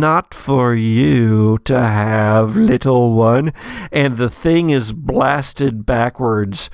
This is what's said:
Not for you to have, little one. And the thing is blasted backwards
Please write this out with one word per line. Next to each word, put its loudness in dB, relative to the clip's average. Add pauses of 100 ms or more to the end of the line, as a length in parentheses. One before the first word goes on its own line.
Not 0
for 0
you 2
to 0
have, 0
little 2
one. 2 (380)
And 0
the -2
thing 0
is 0
blasted -4
backwards -2